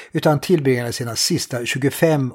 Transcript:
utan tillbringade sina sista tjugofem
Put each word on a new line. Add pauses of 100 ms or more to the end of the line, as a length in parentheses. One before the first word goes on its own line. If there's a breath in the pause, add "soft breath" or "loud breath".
(120)
utan
tillbringade
sina
sista
tjugofem